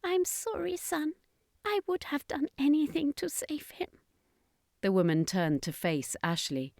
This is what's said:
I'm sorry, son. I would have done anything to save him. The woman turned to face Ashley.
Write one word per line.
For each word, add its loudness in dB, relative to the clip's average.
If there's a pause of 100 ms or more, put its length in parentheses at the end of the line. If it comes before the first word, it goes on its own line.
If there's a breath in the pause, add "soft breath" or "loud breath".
I'm 4
sorry, -4
son. -2 (520)
I 2
would -2
have -4
done -2 (100)
anything 2
to -4
save -6
him. -6 (960)
The 2
woman 6
turned 2
to -6
face -2
Ashley. -2